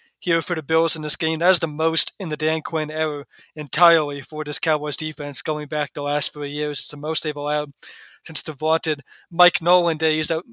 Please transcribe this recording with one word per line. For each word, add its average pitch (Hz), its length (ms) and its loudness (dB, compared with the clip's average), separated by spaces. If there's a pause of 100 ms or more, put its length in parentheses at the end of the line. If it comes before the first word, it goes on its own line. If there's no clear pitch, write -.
(200)
here 170 220 0
for 170 140 -4
the 156 80 -6
Bills 160 320 4
in 156 60 -6
this 151 140 2
game. 160 240 -2
That 180 120 4
is 175 80 6
the 170 80 2
most 160 520 0
in 180 100 -6
the 151 80 -4
Dan 156 240 -2
Quinn 156 280 -4
era 151 360 -4 (300)
entirely 151 680 2
for 151 220 -8
this 147 160 -2
Cowboys 151 380 0
defense 151 440 -6
going 151 260 -4
back 151 260 -4
the 147 80 -8
last 143 320 -2
three 147 160 -6
years. 147 300 -4
It's - 100 -6
the 143 80 -8
most 151 260 -2
they've 151 120 -4
allowed 147 380 -4 (500)
since - 180 0
the 156 120 -4
vaunted 156 480 -2 (280)
Mike 175 320 4
Nolan 170 360 4
days, 156 320 0
that 165 220 -2